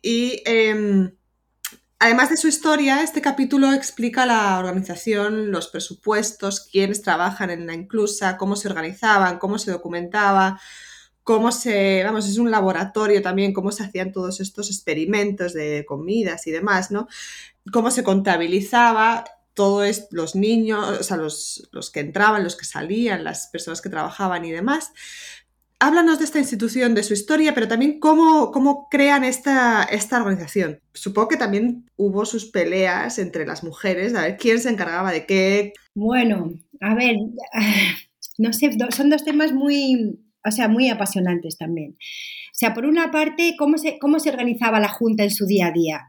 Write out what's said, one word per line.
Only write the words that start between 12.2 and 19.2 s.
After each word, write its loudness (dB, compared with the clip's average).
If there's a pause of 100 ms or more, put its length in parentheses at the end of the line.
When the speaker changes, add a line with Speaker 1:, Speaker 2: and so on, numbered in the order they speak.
Speaker 1:
es -2
un 2
laboratorio 2
también, 0
cómo -2
se -8
hacían -6
todos -6
estos -8
experimentos -2
de -4
comidas -4
y -6
demás, -2
¿no? -4 (640)
Cómo 2
se -2
contabilizaba 2 (280)